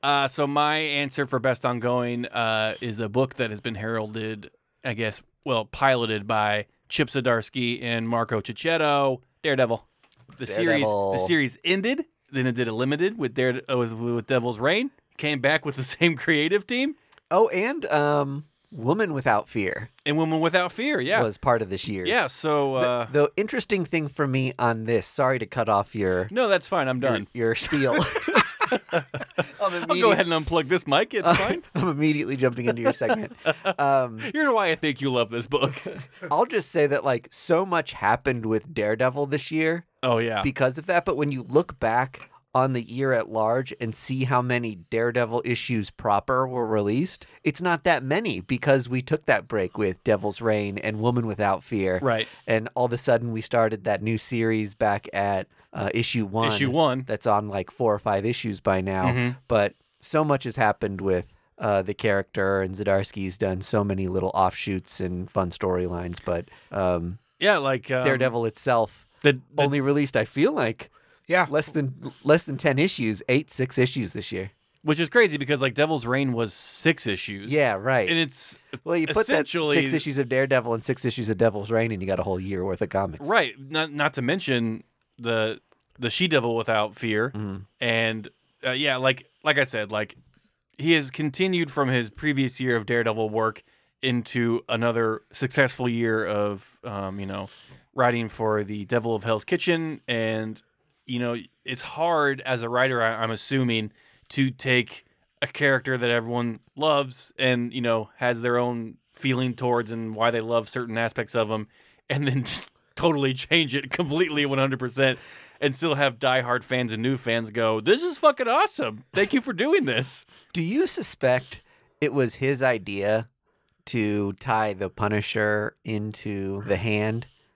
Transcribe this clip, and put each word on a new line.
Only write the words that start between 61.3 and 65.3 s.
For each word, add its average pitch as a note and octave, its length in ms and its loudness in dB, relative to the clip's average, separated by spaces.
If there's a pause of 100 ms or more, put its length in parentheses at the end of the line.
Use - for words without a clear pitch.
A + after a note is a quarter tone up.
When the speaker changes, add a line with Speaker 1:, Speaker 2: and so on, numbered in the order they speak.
Speaker 2:
uh, G2+ 240 2
the F#2+ 100 -4
character, G2 720 0
and F#2+ 120 -4
Zdarsky's G2 600 0
done F#2+ 240 -2
so G#2 240 0
many F#2+ 240 0
little F#2 260 0
offshoots F#2 640 0
and F2+ 320 -4